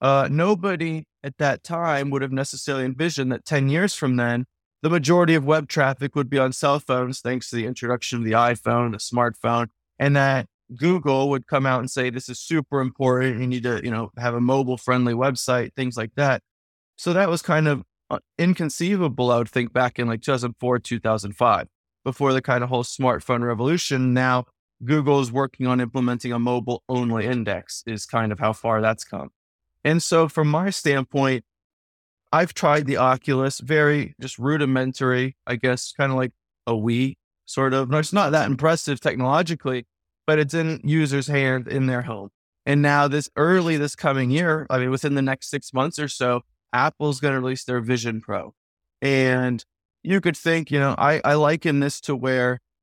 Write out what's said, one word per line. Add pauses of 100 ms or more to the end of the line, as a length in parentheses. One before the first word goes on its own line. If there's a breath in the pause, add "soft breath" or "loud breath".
Uh,
nobody (180)
at
that
time
would
have
necessarily
envisioned
that
ten
years
from
then, (360)
the
majority
of
web
traffic
would
be
on
cell
phones,
thanks
to
the
introduction
of
the
iPhone,
the
smartphone, (300)
and
that (280)
Google
would
come
out
and
say,
"This
is
super
important.
You
need
to,
you
know,
have
a
mobile-friendly
website,"
things
like
that. (540)
So
that
was
kind
of, (260)
uh, (180)
inconceivable,
I
would
think,
back
in,
like,
two
thousand
four,
two
thousand
five, (360)
before
the
kind
of
whole
smartphone
revolution.
Now (400)
Google's
working
on
implementing
a
mobile-only
index
is
kind
of
how
far
that's
come. (560)
And
so
from
my
standpoint, (880)
I've
tried
the
Oculus,
very
just
rudimentary, (100)
I
guess,
kinda
like (320)
a
Wii, (300)
sort
of.
No,
it's
not
that
impressive
technologically, (380)
but
it's
in
users'
hand
in
their
home. (360)
And
now
this
early,
this
coming
year,
I
mean,
within
the
next
six
months
or
so, (320)
Apple's
gonna
release
their
Vision
Pro. (480)
And (400)
you
could
think,
you
know,
I,
I
liken
this
to
where (240)